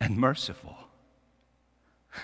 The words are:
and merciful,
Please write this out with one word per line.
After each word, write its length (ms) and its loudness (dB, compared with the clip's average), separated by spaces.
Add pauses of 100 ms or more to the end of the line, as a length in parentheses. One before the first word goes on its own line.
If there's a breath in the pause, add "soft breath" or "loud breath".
and 160 2
merciful, 720 0 (1300 loud breath)